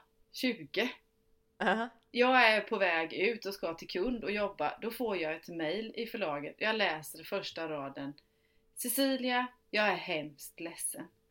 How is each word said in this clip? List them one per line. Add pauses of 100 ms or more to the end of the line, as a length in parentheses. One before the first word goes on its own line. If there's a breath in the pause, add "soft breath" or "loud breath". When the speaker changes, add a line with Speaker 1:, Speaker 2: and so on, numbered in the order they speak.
(320)
Speaker 1:
tjugo, (720)
Speaker 2:
Aha. (220)
Speaker 1:
Jag
är
på
väg
ut
och
ska
till
kund
och
jobba.
Då
får
jag
ett
mail
i
förlaget.
Jag
läser
första
raden. (640)
"Cecilia, (220)
jag
är
hemskt
ledsen." (260)